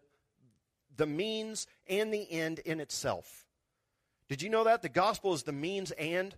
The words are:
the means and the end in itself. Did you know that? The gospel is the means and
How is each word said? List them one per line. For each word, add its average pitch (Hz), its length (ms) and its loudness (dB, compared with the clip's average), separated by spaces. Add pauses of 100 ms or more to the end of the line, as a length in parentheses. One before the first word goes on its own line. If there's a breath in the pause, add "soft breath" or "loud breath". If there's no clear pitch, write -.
(960)
the 156 120 2
means 220 600 -4 (220 soft breath)
and 214 260 0
the 208 160 -6
end 160 300 -2
in 160 180 -4
itself. - 680 -4 (800)
Did 139 140 -6
you 196 60 -4
know 220 160 4
that? 226 160 6
The 165 80 -4
gospel 185 460 2
is 139 80 -2
the 147 100 -4
means 170 400 -4
and 175 460 -2